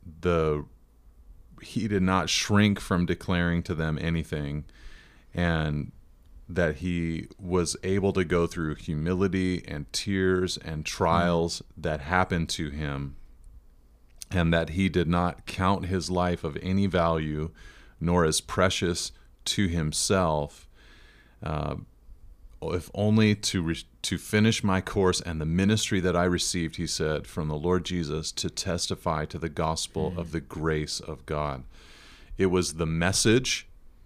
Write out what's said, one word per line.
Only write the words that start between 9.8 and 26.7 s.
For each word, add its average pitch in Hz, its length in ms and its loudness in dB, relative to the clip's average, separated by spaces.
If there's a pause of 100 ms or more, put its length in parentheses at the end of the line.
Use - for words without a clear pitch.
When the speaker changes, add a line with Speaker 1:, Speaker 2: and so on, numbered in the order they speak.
Speaker 1:
tears 92 640 0
and 78 280 -8
trials 85 720 2 (160)
Speaker 2:
Hmm. 82 60 -14
Speaker 1:
that 78 200 -2
happened 87 480 2
to 78 200 -4
him, 71 460 -6 (1160)
and 85 220 4
that 82 180 2
he 92 180 2
did 85 180 2
not 87 380 0
count 92 400 0
his 87 240 -2
life 90 340 0
of 73 180 -6
any 95 260 2
value, 80 640 2 (500)
nor 85 240 4
as 78 160 2
precious 92 720 0 (340)
to 101 220 0
himself, 80 1000 0 (720)
uh, 73 340 -4 (840)
if 80 320 -6
only 107 400 4
to 98 280 -2
re-, 80 220 -2 (180)
to - 160 -2
finish 110 460 2
my 95 180 2
course 92 400 2
and 80 180 -6
the 78 60 -4
ministry 98 560 2
that 85 140 0
I 87 100 4
received, 87 500 0